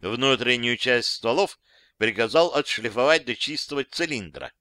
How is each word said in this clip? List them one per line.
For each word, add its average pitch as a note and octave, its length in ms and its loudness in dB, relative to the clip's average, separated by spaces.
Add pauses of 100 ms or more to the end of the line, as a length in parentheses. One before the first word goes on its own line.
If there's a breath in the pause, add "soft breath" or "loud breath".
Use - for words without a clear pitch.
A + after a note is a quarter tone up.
Внутреннюю A#2+ 760 0
часть B2 320 2
стволов D3 500 0 (400 soft breath)
приказал A#2 560 2
отшлифовать C3 720 2
до B2 100 -4
чистого C#3+ 500 -6
цилиндра. B2 760 -8